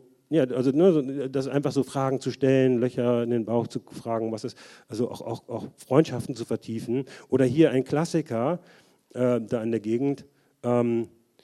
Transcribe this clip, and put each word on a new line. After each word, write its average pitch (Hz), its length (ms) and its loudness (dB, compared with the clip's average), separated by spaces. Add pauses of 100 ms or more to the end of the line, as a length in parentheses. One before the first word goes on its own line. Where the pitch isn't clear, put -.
(300)
ja, 151 160 2
also, 127 260 0
ne, 170 220 6
so, 139 340 -2
das 135 200 -4
einfach 139 260 0
so 135 100 2
Fragen 135 380 -2
zu 131 100 -6
stellen, 131 480 4
Löcher 120 440 0
in 117 80 -2
den 117 140 0
Bauch 117 220 0
zu 113 140 -8 (100)
fragen, 113 400 -4
was 110 140 -8
ist, 117 120 -10 (300)
also 117 240 -4
auch, - 100 -12
auch, - 280 -10
auch 117 260 -8
Freundschaften 131 600 0
zu 113 100 -8
vertiefen. 113 580 -4 (240)
Oder 131 160 4
hier 131 280 6
ein 127 120 2
Klassiker, 147 760 -2 (540)
äh, 123 280 2
da 113 200 -4
in 113 100 -4
der 113 100 0
Gegend, 120 440 -2 (380)
ähm, 120 460 0 (340)